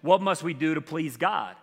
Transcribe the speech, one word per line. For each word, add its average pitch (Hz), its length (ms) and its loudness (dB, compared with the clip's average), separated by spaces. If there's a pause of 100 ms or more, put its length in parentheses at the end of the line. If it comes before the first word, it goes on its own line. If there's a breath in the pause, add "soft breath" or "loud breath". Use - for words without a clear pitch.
What 185 200 6
must 190 220 0
we 170 100 -2
do 156 220 0
to 151 60 -2
please 156 360 -6
God? 160 460 -2